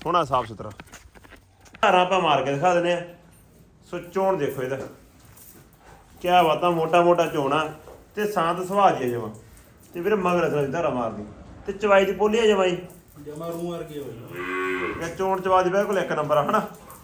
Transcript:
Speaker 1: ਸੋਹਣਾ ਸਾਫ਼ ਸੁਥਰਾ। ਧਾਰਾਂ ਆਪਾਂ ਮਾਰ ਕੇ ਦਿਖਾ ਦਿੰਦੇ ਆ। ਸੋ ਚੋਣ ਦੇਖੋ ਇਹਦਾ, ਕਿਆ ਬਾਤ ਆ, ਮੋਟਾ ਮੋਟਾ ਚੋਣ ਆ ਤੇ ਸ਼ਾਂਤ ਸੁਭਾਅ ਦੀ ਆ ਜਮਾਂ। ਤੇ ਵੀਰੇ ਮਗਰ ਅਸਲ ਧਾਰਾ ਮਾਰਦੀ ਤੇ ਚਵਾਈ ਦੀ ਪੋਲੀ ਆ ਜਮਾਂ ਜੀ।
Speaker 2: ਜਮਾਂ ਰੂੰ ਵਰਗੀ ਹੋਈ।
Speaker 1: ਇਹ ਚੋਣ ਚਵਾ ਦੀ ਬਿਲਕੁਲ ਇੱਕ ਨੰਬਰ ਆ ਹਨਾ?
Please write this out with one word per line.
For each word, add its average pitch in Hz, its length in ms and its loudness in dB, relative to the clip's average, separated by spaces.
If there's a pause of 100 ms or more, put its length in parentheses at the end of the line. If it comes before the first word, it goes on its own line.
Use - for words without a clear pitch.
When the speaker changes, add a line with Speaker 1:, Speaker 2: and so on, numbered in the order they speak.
Speaker 1:
ਸੋਹਣਾ 165 220 0
ਸਾਫ਼ 127 220 0
ਸੁਥਰਾ। 107 240 -14 (1120)
ਧਾਰਾਂ 190 180 6
ਆਪਾਂ 180 200 2
ਮਾਰ 147 220 2
ਕੇ 135 100 -2
ਦਿਖਾ 175 220 2
ਦਿੰਦੇ 175 180 2
ਆ। 170 100 -2 (880)
ਸੋ 175 80 -8
ਚੋਣ 190 380 -2
ਦੇਖੋ 135 260 -4
ਇਹਦਾ, 131 160 -6 (1400)
ਕਿਆ 180 220 4
ਬਾਤ 156 220 2
ਆ, 175 60 2
ਮੋਟਾ 165 320 2
ਮੋਟਾ 170 240 8
ਚੋਣ 143 260 -2
ਆ 151 200 0 (420)
ਤੇ 208 180 -4
ਸ਼ਾਂਤ 175 340 -2
ਸੁਭਾਅ 196 260 4
ਦੀ 131 120 -4
ਆ 123 40 0
ਜਮਾਂ। 113 220 -4 (640)
ਤੇ 175 60 -10
ਵੀਰੇ 202 140 0
ਮਗਰ 175 340 0
ਅਸਲ 139 220 -2
ਧਾਰਾ 160 200 -2
ਮਾਰਦੀ 110 340 -6 (420)
ਤੇ 202 60 -6
ਚਵਾਈ 196 320 4
ਦੀ 196 80 0
ਪੋਲੀ 208 260 0
ਆ 226 80 2
ਜਮਾਂ 190 200 4
ਜੀ। 175 100 0 (500)
Speaker 2:
ਜਮਾਂ 160 260 -10
ਰੂੰ 170 180 -8
ਵਰਗੀ 151 280 -12
ਹੋਈ। 92 1040 -8
Speaker 1:
ਇਹ 165 120 -8
ਚੋਣ 190 240 -2
ਚਵਾ 185 220 4
ਦੀ 180 80 0
ਬਿਲਕੁਲ 202 280 0
ਇੱਕ 170 140 -2
ਨੰਬਰ 151 240 0
ਆ 143 60 4
ਹਨਾ? 208 260 0 (360)